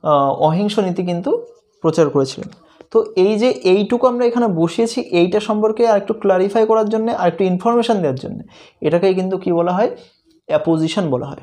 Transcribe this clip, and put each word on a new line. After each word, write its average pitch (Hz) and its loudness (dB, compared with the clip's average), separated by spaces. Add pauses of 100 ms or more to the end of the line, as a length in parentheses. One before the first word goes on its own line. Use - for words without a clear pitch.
আহ, 139 2
অহিংস 196 0
নীতি 185 -2
কিন্তু 185 -4 (360)
প্রচার 160 2
করেছিলেন। 139 -2 (420)
তো 220 2 (100)
এই 202 2
যে 247 2
এইটুকু 208 0
আমরা 240 0
এখানে 240 0
বসিয়েছি, 190 -2
এইটা 180 0
সম্পর্কে 214 0
আর 214 4
একটু 202 -4
ক্লারিফাই 202 2
করার 220 2
জন্যে, 226 -2
আর 180 0
একটু 175 0
ইনফরমেশন 226 0
দেওয়ার 156 0
জন্যে, - -10 (380)
এটাকে 175 2
কিন্তু 185 -2
কি 190 -2
বলা 175 0
হয়? 208 0 (500)
অ্যাপোজিশন 160 0
বলা 120 -4
হয়। - -14